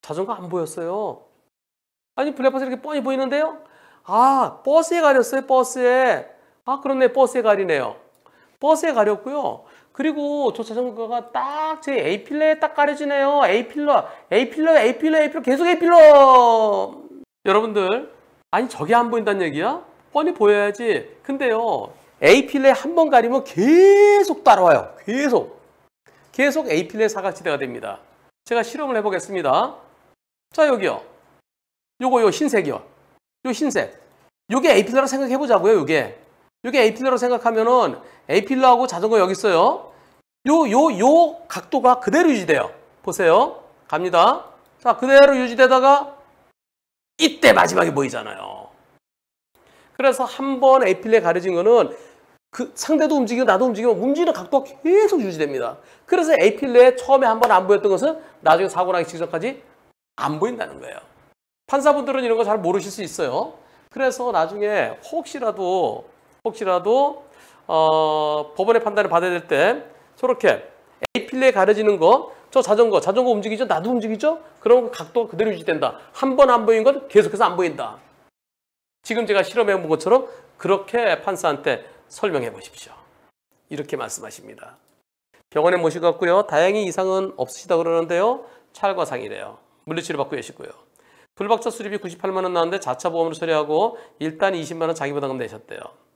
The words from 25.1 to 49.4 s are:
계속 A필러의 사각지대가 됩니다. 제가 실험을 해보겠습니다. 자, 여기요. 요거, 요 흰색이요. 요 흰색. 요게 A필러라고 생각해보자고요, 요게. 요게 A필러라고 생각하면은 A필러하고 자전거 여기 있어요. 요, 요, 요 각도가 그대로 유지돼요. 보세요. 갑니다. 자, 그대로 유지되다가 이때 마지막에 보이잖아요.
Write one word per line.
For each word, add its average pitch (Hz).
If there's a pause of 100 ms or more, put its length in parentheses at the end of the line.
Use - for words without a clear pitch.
계속 285
A필러의 185
사각지대가 185
됩니다. 120 (460)
제가 233
실험을 262
해보겠습니다. 190 (800)
자, 302
여기요. 180 (1000)
요거, 247
요 214
흰색이요. 185
요 -
흰색. 214 (500)
요게 269
A필러라고 226
생각해보자고요, 247
요게. 143 (460)
요게 254
A필러라고 233
생각하면은 226 (300)
A필러하고 247
자전거 214
여기 185
있어요. 190 (560)
요, 294
요, 254
요 302 (100)
각도가 247
그대로 330
유지돼요. 165 (320)
보세요. 185 (280)
갑니다. 180 (320)
자, 233
그대로 269
유지되다가 262 (1040)
이때 294
마지막에 175
보이잖아요. 104 (1200)